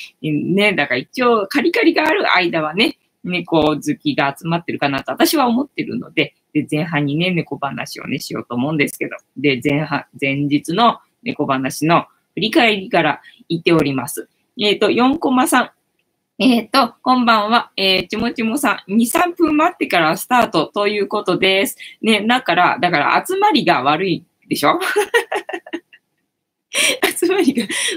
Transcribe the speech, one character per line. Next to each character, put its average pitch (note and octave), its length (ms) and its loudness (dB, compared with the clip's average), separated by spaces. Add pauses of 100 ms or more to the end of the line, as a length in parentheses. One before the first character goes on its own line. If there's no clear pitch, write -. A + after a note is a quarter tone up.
(200)
ね、 F3 520 0
だ C#3+ 160 -2
か B2+ 60 -2
ら B2+ 40 -2
一 F#3+ 240 -6
応 A3+ 240 2
カ - 140 -2
リ E4+ 100 2
カ A#4 120 0
リ E4+ 120 4
が D#4 140 0
あ D#4 40 2
る - 220 0
間 E3+ 280 0
は D#3 120 -6
ね、 A#3 240 0 (240)
猫 F3 400 0
好 D3+ 160 2
き C#3+ 360 -4
が C#3 220 0
集 - 100 -12
ま E3 120 0
っ E3+ 60 -14
て B2 80 -10
る B2+ 60 -6
か - 100 0
な C3+ 160 -4
と C3+ 80 -6
私 E4 240 0
は C#4 100 2
思 B3 180 0
っ - 40 -16
て - 160 -8
る - 140 -8
の - 120 -12
で、 - 240 -2 (180)
で、 C#3+ 160 0
前 D#3 160 -2
半 D3+ 220 -2
に C#3+ 100 -2
ね、 F3+ 140 0
猫 D#3 260 -4
話 - 440 -8
を - 60 -12
ね、 B2 120 -6
し - 160 -12
よ A#2 60 -6
う - 80 -10
と A#2+ 60 -8
思 B2+ 160 -2
う - 20 -4
ん E3 40 -4
で C3 120 0
す - 100 -14
け C#3+ 80 -6
ど、 A2 100 -12 (200)
で、 C#3 260 0
前 D3 180 0
半、 C#3+ 260 -4 (140)
前 C#3 160 -2
日 C#3+ 340 -2
の G#3+ 280 2 (240)
猫 - 240 -4
話 C3+ 400 -2
の E3 200 2 (280)
振 - 60 -6
り G#3+ 100 -2
返 A3+ 260 2
り F#3+ 120 -8
か F3 140 2
ら D3+ 180 0 (280)
言 E3+ 120 -4
っ - 20 -14
て E3+ 100 2
お D#3+ 60 6
り C#3 140 0
ま B2+ 160 -6
す。 - 200 -12 (300)
え G#3 140 2
っ F3 80 -2
と、 G#3 100 2
四 B3+ 280 2
コ C#4 120 0
マ B3+ 160 2
さ B3+ 140 2
ん。 - 100 -4 (720)
え A#3 200 4
っ A3 100 -8
と、 B3+ 320 2
こ B3+ 140 2
ん B3 80 2
ば A3 240 2
ん - 20 0
は。 A#3 260 0
え F#3+ 280 2
ー、 - 20 -18
ち G#3 100 -8
も A#3 140 -2
ち A3+ 140 -4
も A3+ 140 -2
さ G#3 280 -2
ん、 G3 100 -2
二、 A#3 120 4
三 F4 240 0
分 D#4 240 2
待 E4 180 2
っ - 20 -20
て - 120 -4
か F#3 100 2
ら D#3+ 180 2
ス - 120 -10
タ B3+ 80 4
ー A3 140 2
ト D#3+ 180 0
と G#3 180 -2
い G#3 140 0
う G3 80 -2
こ G#3 160 -4
と F3+ 120 0
で F#3+ 300 2
す。 - 100 -8 (240)
ね、 G#3 280 0
だ B3+ 140 2
か F3 120 0
ら、 E3+ 260 4
だ F3 120 2
か D3 80 2
ら E3+ 260 2
集 F4+ 80 -2
ま G4+ 160 2
り B3 140 2
が C#3+ 180 2
悪 D#3 260 0
い E3 160 -2 (240)
で - 60 -4
し - 100 -2
ょ？ E4 140 4
<laughs> - 2500 -4
集 E4+ 80 0
ま F#4+ 140 2
り C4 120 2
が G3 140 -2 (300)